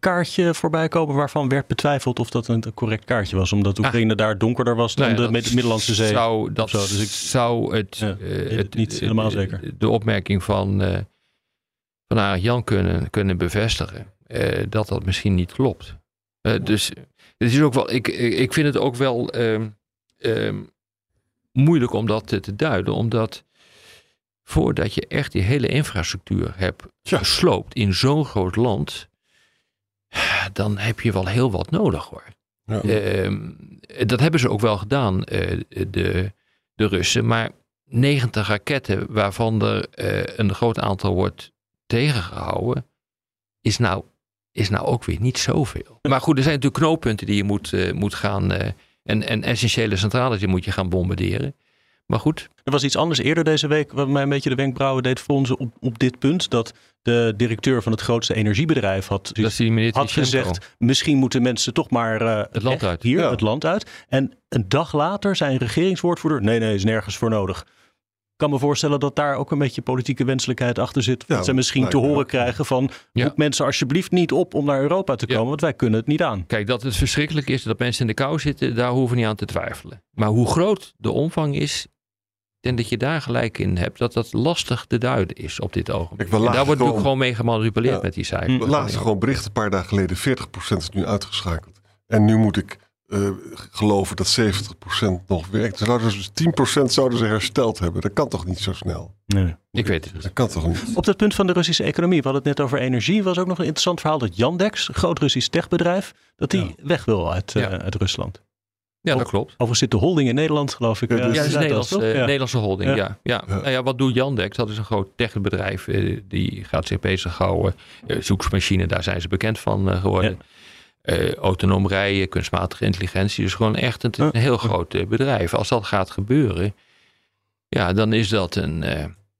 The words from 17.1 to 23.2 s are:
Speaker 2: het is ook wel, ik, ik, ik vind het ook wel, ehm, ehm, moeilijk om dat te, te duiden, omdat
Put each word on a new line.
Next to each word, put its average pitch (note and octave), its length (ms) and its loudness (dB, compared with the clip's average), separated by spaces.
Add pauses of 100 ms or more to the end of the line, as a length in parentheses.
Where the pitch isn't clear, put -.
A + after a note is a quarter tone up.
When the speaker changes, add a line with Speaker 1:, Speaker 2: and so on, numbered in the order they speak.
Speaker 2:
het A#2 140 2
is C#3 80 4
ook D3 140 4
wel, - 180 0
ik, A#2+ 160 -2
ik, A#2 300 0
ik B2+ 140 2
vind D#3 140 2
het C#3 100 0
ook A#2+ 200 0
wel, B2 340 0
ehm, A2+ 380 0 (500)
ehm, A2 380 -2 (960)
moeilijk C#3 400 4
om A2 140 0
dat A2 200 0
te, G2+ 140 0
te G2+ 160 -8
duiden, G#2 380 0
omdat A2 500 -2 (1000)